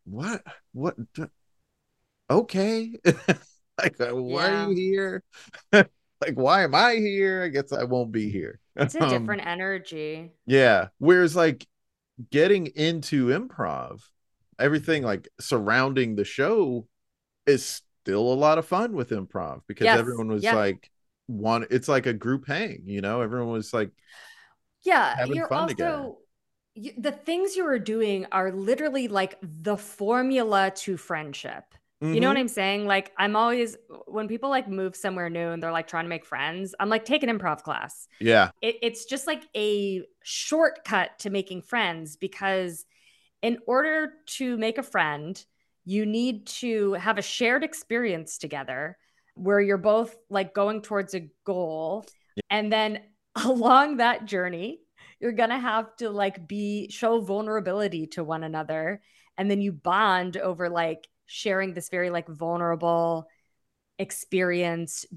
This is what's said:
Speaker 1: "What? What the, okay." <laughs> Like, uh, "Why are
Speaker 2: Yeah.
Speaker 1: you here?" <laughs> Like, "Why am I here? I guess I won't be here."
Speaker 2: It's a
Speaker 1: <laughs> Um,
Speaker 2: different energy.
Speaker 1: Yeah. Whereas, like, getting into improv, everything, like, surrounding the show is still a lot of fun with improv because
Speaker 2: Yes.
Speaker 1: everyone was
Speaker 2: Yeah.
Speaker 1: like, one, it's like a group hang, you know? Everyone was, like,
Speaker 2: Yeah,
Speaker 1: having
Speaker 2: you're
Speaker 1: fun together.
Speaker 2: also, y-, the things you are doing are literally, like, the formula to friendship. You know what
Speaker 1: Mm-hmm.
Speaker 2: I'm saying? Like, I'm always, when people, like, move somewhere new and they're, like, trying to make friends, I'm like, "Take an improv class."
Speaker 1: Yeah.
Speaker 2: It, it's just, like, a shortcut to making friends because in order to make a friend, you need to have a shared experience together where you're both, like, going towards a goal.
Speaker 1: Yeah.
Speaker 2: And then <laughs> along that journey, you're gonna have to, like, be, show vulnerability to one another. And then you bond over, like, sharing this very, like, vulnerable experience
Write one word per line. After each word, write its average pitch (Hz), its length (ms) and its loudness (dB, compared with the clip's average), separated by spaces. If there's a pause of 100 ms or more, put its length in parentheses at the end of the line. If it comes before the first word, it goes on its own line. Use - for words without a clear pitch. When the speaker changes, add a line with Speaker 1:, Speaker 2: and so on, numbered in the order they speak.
Speaker 1:
"What? 139 380 -8 (300)
What 139 220 -4 (200)
the, 156 160 -10 (1000)
okay." 226 720 2
<laughs> 180 60 8 (680)
Like, 185 220 -2
uh, 120 140 -2
"Why 131 340 0
are 196 40 2
Speaker 2:
Yeah. - 20 2
Speaker 1:
you 202 200 0
here?" 190 480 -2 (500)
<laughs> - 0 - (480)
Like, 143 140 -2
"Why 147 280 6
am 143 120 2
I 226 200 6
here? 196 480 0
I 175 60 -4
guess 139 240 -2
I 131 120 -2
won't 123 280 -2
be 107 180 -2
here." 92 280 -6 (180)
Speaker 2:
It's 143 180 0
a 311 60 0
Speaker 1:
<laughs> - 20 6
Um, - 60 4
Speaker 2:
different 226 360 -2
energy. 170 840 -6 (160)
Speaker 1:
Yeah. 117 420 6 (100)
Whereas, 175 360 6
like, 160 320 2 (640)
getting 175 360 4
into 151 600 0
improv, 113 720 -4 (580)
everything, 143 440 2
like, 101 260 -2 (100)
surrounding 123 760 2
the 101 100 0
show 139 600 0 (600)
is 139 180 4 (380)
still 107 300 0
a - 20 2
lot 151 240 6
of 151 80 -4
fun 214 260 0
with 131 180 -4
improv 90 560 -6
because 104 180 -2
Speaker 2:
Yes. 226 100 8
Speaker 1:
everyone 117 340 0
was 104 140 0
Speaker 2:
Yeah. 226 100 4
Speaker 1:
like, 101 380 0 (360)
one, 113 440 -2
it's 127 180 2
like 131 180 4
a 120 60 0
group 127 340 -2
hang, 165 380 -6
you 101 160 -4
know? 110 200 -2
Everyone 117 320 -4
was, 110 200 -6
like, 107 180 0 (920)
Speaker 2:
Yeah, 226 340 4
Speaker 1:
having 127 160 -2
Speaker 2:
you're 320 160 -4
Speaker 1:
fun 311 180 0
together. 311 400 -4
Speaker 2:
also, - 120 -14 (560)
y-, 220 220 -14
the 277 140 -2
things 359 440 -2
you 370 100 0
are 269 140 2
doing 208 520 0
are 190 200 0
literally, 254 560 -2
like, 190 340 -2
the 165 360 -4
formula 220 1000 2
to 190 200 -4
friendship. 151 640 -10 (480)
You 160 100 4
know 254 60 6
what 277 100 4
Speaker 1:
Mm-hmm. - 0 -
Speaker 2:
I'm 254 100 0
saying? 202 380 -2
Like, 196 320 0
I'm 208 180 2
always, 233 420 2 (300)
when 214 200 -6
people, 226 220 -4
like, 262 200 0
move 190 260 -4
somewhere 185 340 -4
new 170 200 -4
and 170 120 -6
they're, 165 100 -4
like, 165 160 -4
trying 165 180 -4
to 170 40 -8
make 165 160 -8
friends, 165 540 -6
I'm 202 100 0
like, 220 160 2
"Take 294 180 0
an 240 140 0
improv 175 260 -4
class." - 440 -8 (120)
Speaker 1:
Yeah. 107 320 6 (100)
Speaker 2:
It, 226 220 -2
it's 226 220 -4
just, 269 220 -6
like, 311 160 -4 (120)
a 208 480 -2 (200)
shortcut - 960 -2
to 208 120 -8
making 190 320 -6
friends 165 540 -4
because 190 680 -4 (580)
in 233 240 0
order 311 460 0 (140)
to 247 300 -4
make 220 220 -2
a 262 40 -8
friend, 156 600 -2 (420)
you 202 200 -2
need 226 420 -2
to 214 460 -2
have 196 260 -2
a 196 40 -6
shared 247 400 0
experience 226 720 -6
together 143 600 -10 (380)
where 202 260 2
you're 196 160 2
both, 214 400 2 (120)
like, 196 260 -4
going 208 260 0
towards 196 340 -6
a 165 140 -8 (160)
goal. 175 600 -4 (300)
Speaker 1:
Yeah. - 140 -6
Speaker 2:
And 214 240 0
then 214 300 0 (160)
<laughs> - 160 -20
along 254 640 4
that 233 280 2
journey, 180 560 -4 (380)
you're 240 140 -2
gonna 233 260 2
have 226 380 -2
to, 233 120 -6
like, 202 380 -4
be, 208 420 -6
show 233 320 0
vulnerability 196 840 -4
to 165 160 -8
one 160 200 -6
another. 156 580 -6 (360)
And 196 140 0
then 202 100 0
you 202 120 -2
bond 180 640 0
over, 180 320 -4
like, 165 380 -2 (200)
sharing 190 460 -2
this 165 160 -10
very, 180 220 -2
like, 170 180 -4
vulnerable 170 1000 0 (720)
experience 175 1080 -2 (100)